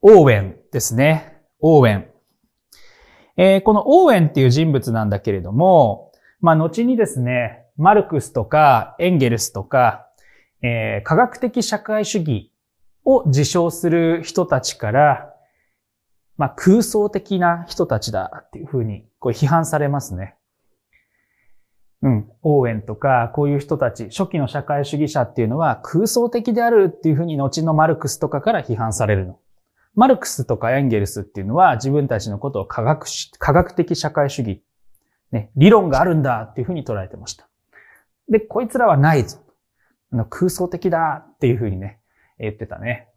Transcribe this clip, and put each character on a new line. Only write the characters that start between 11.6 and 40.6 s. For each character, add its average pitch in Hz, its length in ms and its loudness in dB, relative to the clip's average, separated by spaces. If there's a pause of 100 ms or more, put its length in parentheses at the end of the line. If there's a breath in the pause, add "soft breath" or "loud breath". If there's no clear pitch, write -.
社 214 180 -4
会 214 260 -4
主 208 140 -6
義 143 340 -6 (500)
を 262 220 2
自 139 180 2
称 170 280 0
す 170 180 -4
る 165 340 0
人 - 220 -2
た 131 160 -2
ち - 140 -10
か 107 180 -6
ら、 143 400 2 (1040)
ま 143 80 -2
あ、 - 100 -6
空 202 260 4
想 208 280 -2
的 196 280 -6
な 170 300 0
人 - 180 -4
た 107 140 -4
ち 110 140 -8
だ - 320 -8
っ - 60 -20
て - 80 -18
い - 40 -14
う 151 40 -16
ふ 131 120 -4
う 117 60 -4
に、 104 200 -10 (140)
こ 120 100 -4
う、 - 40 -2
批 143 140 -2
判 165 180 0
さ 156 140 -4
れ 143 100 -2
ま 143 100 -4
す 101 160 -12
ね。 92 200 -14 (1700)
う 139 60 0
ん。 110 240 -2 (120)
オ 147 200 2
ー 117 80 -2
ウ - 20 -6
ェ 110 40 -8
ン 104 60 -10
と 107 120 -12
か、 123 400 0
こ 147 80 -2
う 143 60 0
い 143 80 -2
う - 20 -2
人 143 180 -6
た 127 140 -2
ち、 117 140 -14
初 180 260 -6
期 165 80 -4
の 135 80 -2
社 139 160 -8
会 143 220 -4
主 147 120 -8
義 151 140 -2
者 131 120 -2
っ 117 100 -8
て 123 80 -4
い 113 40 2
う - 40 -2
の 123 80 -4
は 156 260 -2
空 196 240 -2
想 233 220 0
的 233 240 -4
で 233 100 0
あ 233 60 2
る 202 260 4
っ - 60 -20
て 160 80 0
い - 20 2
う 147 40 2
ふ 156 80 -4
う - 20 -4
に、 160 100 -6
後 139 300 -4
の 160 80 0
マ 156 140 4
ル 156 100 0
ク 156 100 -10
ス - 120 -8
と 147 100 -4
か 147 100 -4
か 226 140 -2
ら 160 100 -4
批 110 140 -6
判 110 160 -6
さ 113 120 -2
れ 101 120 0
る 92 80 -4
の。 92 120 -16 (580)
マ 240 120 4
ル 262 100 4
ク - 120 -12
ス - 160 -8
と 113 120 -4
か 120 200 -2
エ 143 40 0
ン 135 60 0
ゲ 113 100 0
ル 98 100 -2
ス - 140 -10
っ - 40 -10
て - 160 -14
い - 20 -8
う 95 40 -6
の 110 80 -4
は、 170 200 4
自 135 160 -4
分 143 160 0
た 110 140 -4
ち - 60 -10
の 101 120 -8
こ 135 120 -8
と 101 100 -6
を - 40 -8
科 - 180 -8
学 147 240 -4
し-、 - 300 -12
科 - 140 -2
学 180 200 2
的 170 260 -4
社 156 140 -6
会 143 180 -2
主 - 100 -12
義、 110 240 -6 (680)
ね、 110 240 -6
理 156 120 8
論 202 200 4
が 131 100 0
あ 170 60 2
る 170 100 0
ん 156 60 0
だ 117 280 -4
っ - 40 -20
て - 80 -8
い - 20 -4
う - 40 -6
ふ - 20 -10
う 180 40 -6
に 156 120 -10
捉 101 180 -6
え 90 60 -14
て - 80 -18
ま 110 100 -18
し - 80 -16
た。 - 140 -20 (840 soft breath)
で、 214 80 4
こ 214 220 -8
い 233 80 -8
つ - 80 -6
ら 240 100 2
は 170 80 4
な 147 200 4
い 123 100 0
ぞ。 - 140 -18 (760)
あ - 20 -6
の、 113 100 -4
空 - 240 -4
想 180 200 -6